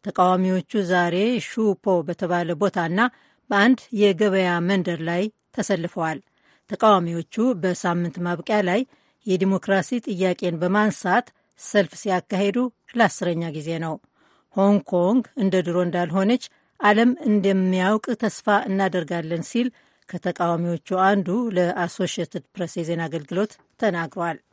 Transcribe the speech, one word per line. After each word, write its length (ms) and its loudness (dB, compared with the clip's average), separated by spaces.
ተቃዋሚዎቹ 680 0
ዛሬ 320 0
ሹፖ 400 -2
በተባለ 520 -2
ቦታና 440 -2
በአንድ 300 4
የገበያ 580 2
መንደር 400 0
ላይ 220 -2
ተሰልፈዋል። 680 -4
ተቃዋሚዎቹ 640 2
በሳምንት 600 -2
ማብቂያ 420 -2
ላይ 200 2
የዲሞክራሲ 640 0
ጥያቄን 540 -2
በማንሳት 680 0
ሰልፍ 360 0
ሲያካሂዱ 600 -2
ለአስረኛ 560 0
ጊዜ 280 -8
ነው። 160 -6
ሆንግ 320 4
ኮንግ 360 2
እንደ 260 0
ድሮ 180 -2
እንዳልሆነች 640 0
ዓለም 300 6
እንደሚያውቅ 840 2
ተስፋ 300 -4
እናደርጋለን 800 -2
ሲል 260 -2
ከተቃዋሚዎቹ 800 -2
አንዱ 280 4
ለአሶሺየትድ 1000 -2
ፕሬስ 260 -8
የዜና 300 -4
አገልግሎት 480 -4
ተናግሯል። 600 -2